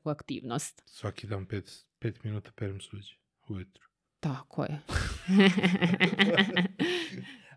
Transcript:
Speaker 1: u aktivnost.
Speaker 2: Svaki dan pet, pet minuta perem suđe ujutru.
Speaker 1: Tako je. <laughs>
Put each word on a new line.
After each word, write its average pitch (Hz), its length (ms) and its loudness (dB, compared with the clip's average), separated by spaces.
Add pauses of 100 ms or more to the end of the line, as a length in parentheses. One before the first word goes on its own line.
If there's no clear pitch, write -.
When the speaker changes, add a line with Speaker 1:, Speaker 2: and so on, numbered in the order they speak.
Speaker 1:
u 151 60 -2
aktivnost. 131 760 -6
Speaker 2:
Svaki - 400 -8
dan 98 200 -4
pet, 101 240 -6 (280)
pet - 260 -6
minuta 107 280 -6
perem 98 280 -6
suđe - 340 -16 (340)
ujutru. 92 340 -10 (380)
Speaker 1:
Tako 135 440 -6
je. 147 160 -6 (480)
<laughs> 185 1160 4 (1120)